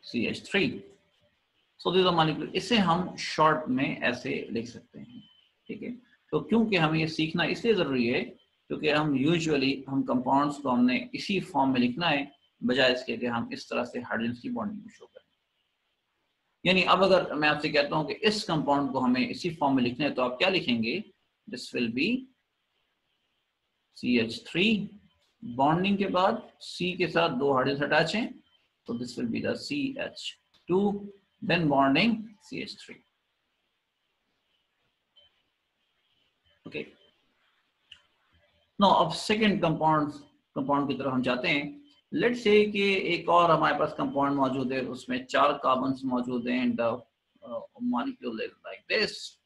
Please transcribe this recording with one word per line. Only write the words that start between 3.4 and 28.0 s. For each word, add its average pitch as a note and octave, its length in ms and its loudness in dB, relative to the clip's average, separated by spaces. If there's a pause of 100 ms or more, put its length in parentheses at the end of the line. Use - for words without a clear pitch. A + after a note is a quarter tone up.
में C3 320 -2
ऐसे - 500 -4
लिख A2+ 180 -6
सकते - 300 -18
हैं, - 240 -18 (460)
ठीक - 140 -12
है। - 80 -10 (400)
तो D3+ 100 -2
क्योंकि G#3+ 360 2
हमें D#3+ 220 2
ये D#3+ 100 0
सीखना D#3+ 360 -2
इसलिए A3 300 0
जरूरी C#3 320 0
है, B2+ 160 0
क्योंकि - 680 -8
हम D3 280 2
usually C#3+ 580 2 (140)
हम C3+ 140 0
compounds C3+ 560 0
को C3 120 -4
हमने B2 280 4 (160)
इसी F#3 260 -2
form C3+ 320 0
में B2+ 80 2
लिखना B2 280 0
है, C#3 240 -2 (320)
बजाय B2+ 280 4
इसके A#2+ 240 -4
कि A#2+ 100 -6
हम A#2+ 260 -2
इस - 180 -14
तरह B2 140 -2
से B2 160 -8
हाइड्रोजन A#2 400 -4
की C3+ 100 -8
bonding A2+ 320 -6
को - 80 -20
शो - 160 -20
करें। - 180 -20 (1400)
यानी F#3 180 4
अब F3+ 220 4
अगर F#3 300 4
मैं D3+ 140 0
आपसे D3+ 200 0
कहता D3 280 0
हूं D3+ 80 0
कि C#3 100 -6 (140)
इस G#3 160 0
compound C#3+ 480 0
को C3 80 -2
हमें B2 280 2
इसी - 260 -6
form C3+ 220 2
में B2+ 60 4
लिखना A#2+ 220 -2
है, C#3 100 0
तो B2 80 0
आप B2 160 -2
क्या F3+ 100 2
लिखेंगे? C3+ 540 0 (460)
This - 260 -12
will B2 240 -2
be A#3+ 280 -2 (1700)
सी B2 220 0
एच A2+ 300 -2
three, G3+ 420 0 (520)
Bonding D#3 560 0
के G3 80 0
बाद F#3+ 360 0 (200)
C F3 360 -6
के F3 100 2
साथ E3 300 0
दो C#3 160 2
हाइड्रोजन C#3 320 2
attach D#3 280 2